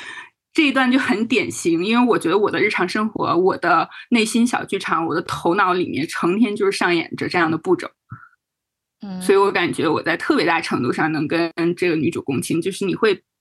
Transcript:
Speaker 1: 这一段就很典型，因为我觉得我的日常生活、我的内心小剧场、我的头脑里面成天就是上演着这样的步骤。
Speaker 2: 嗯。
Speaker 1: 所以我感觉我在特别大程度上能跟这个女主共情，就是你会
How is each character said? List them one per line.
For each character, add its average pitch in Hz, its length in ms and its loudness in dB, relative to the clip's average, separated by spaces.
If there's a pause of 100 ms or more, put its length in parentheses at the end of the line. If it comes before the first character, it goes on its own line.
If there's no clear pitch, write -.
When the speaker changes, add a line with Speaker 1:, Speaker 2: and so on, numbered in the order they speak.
(540)
Speaker 1:
这 311 140 4
一 262 60 2
段 262 180 2
就 269 80 4
很 - 260 0
典 220 240 0
型， 170 360 0
因 226 120 2
为 247 80 4
我 180 140 2
觉 165 100 0
得 180 80 4
我 208 140 2
的 165 80 0
日 202 100 2
常 185 180 -2
生 214 200 -2
活、 - 300 -2
我 185 200 2
的 170 320 2 (200)
内 226 160 2
心 226 200 2
小 220 200 -2
剧 196 120 -4
场、 165 280 -2
我 143 100 -2
的 165 60 -2
头 - 340 -2
脑 185 180 2
里 180 140 -2
面 131 180 -4
成 175 320 -2
天 208 160 2
就 202 120 -2
是 196 120 0
上 180 160 0
演 165 220 -2
着 175 140 -4
这 185 100 -2
样 165 100 2
的 160 80 -2
步 180 160 0
骤。 - 160 -2 (1120)
Speaker 2:
嗯。 185 200 -10
Speaker 1:
所 185 120 2
以 196 40 6
我 196 120 4
感 185 220 0
觉 - 160 -2
我 151 160 -2
在 165 140 -2
特 - 180 -2
别 175 100 2
大 165 140 2
程 - 240 -2
度 123 80 0
上 151 220 -2
能 147 140 -2
跟 165 260 -2 (240)
这 180 120 0
个 156 60 0
女 160 160 0
主 - 100 -4
共 143 200 -2
情， 165 200 -2
就 185 100 -4
是 185 120 -8
你 185 100 -2
会 202 300 0 (180)